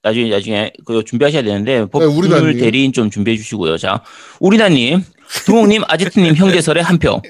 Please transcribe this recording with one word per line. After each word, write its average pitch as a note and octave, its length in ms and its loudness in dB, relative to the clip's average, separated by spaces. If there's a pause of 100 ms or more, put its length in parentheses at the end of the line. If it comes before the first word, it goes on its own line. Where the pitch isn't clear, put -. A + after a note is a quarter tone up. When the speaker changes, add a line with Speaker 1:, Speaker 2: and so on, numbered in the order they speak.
Speaker 1:
나중에, A2+ 280 -2
나중에 G#2 420 -4 (140)
그 A2+ 180 -2
준비하셔야 C#3+ 380 0
되는데, G#2+ 400 -2
Speaker 2:
네, G#2 60 -2
Speaker 1:
법률 D3+ 300 0
Speaker 2:
우리나님. D#3+ 420 2
Speaker 1:
대리인 B2+ 340 0
좀 A2 160 0
준비해 G#2 260 -2
주시고요. F#2 420 -6
자, G2 240 -4 (380)
우리나님, F3+ 640 2 (420)
두목님, G#3+ 420 4
아제트님, E3+ 480 2
형제설의 E3+ 480 2
한 F3 160 0
표. G#2 300 0